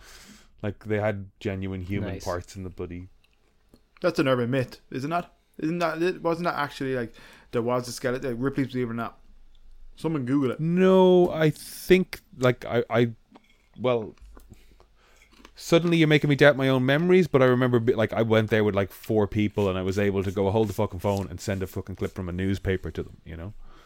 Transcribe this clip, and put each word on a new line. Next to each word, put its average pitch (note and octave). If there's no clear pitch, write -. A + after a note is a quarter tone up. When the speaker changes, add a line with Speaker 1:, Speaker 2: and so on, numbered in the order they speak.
Speaker 1:
Like, G#2
they G#2+
had G2+
genuine F#2+
human F#2+
Speaker 2:
Nice. F#2+
Speaker 1:
parts F2+
in F#2+
the F#2
bloody F2
Speaker 3:
That's E3+
an C#3+
urban B2
myth, B2
isn't C3+
that? F3
Isn't E3
that, D#3+
it F3
wasn't E3+
that D#3
actually, C3+
like, A#2+
there B2
was A#2+
a A#2+
skeleton, C3
like, A#2
Ripley's C#3
Believe B2
It A2+
or A#2
Not? A#2
Someone D#3
Google C3
it. -
Speaker 1:
No, F#3
I D#3
think, -
like, B2
I, A#2
I, A#2
well, A2+
suddenly E3+
you're D#3+
making D3+
me D3
doubt D3
my C3+
own C3
memories, E3+
but C3+
I C3
remember, B2
be-, A2+
like, A2
I F#2+
went A2
there A2
with, G2+
like, G2
four G#2+
people, G#2
and F#2
I F#2
was F#2+
able G2+
to G2
go, G2
"Hold A2
the G2
fucking G2
phone," G2
and F2
send F#2+
a F#2
fucking G2
clip -
from F#2
a E2+
newspaper F#2
to E2+
them, -
you D#2+
know? F2+